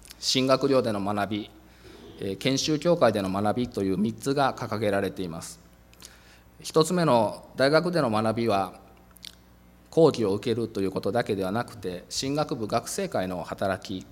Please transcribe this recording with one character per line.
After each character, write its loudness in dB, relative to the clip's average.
進 0
学 4
寮 6
で 0
の -2
学 -2
び、 -6
え -8
ー、 -6
研 2
修 0
協 4
会 6
で 0
の -2
学 0
び 0
と -4
い 0
う -2
三 0
つ -4
が 2
掲 -6
げ 2
ら 2
れ -2
て -8
い -6
ま -10
す。 -16
一 2
つ 0
目 2
の 2
大 4
学 2
で 0
の 2
学 0
び 0
は、 2
講 6
義 0
を 2
受 -2
け 0
る -2
と -6
い 0
う 0
こ -6
と -2
だ 0
け -2
で -2
は -4
な -2
く -16
て、 -8
進 -4
学 -2
部 -6
学 -2
生 -6
会 -2
の -6
働 -4
き -16